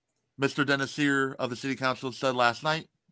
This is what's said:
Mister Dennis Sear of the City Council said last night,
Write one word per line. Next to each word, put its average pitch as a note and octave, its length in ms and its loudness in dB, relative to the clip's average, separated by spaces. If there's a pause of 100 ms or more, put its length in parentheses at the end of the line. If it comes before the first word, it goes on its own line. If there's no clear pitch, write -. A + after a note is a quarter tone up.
(380)
Mister C#3 260 2
Dennis C3+ 280 0
Sear C#3 420 0
of B2 160 -4
the A#2+ 60 -6
City C3+ 200 -4
Council C3 360 -2
said C3 220 0
last A#2+ 300 4
night, D#3 240 -2 (240)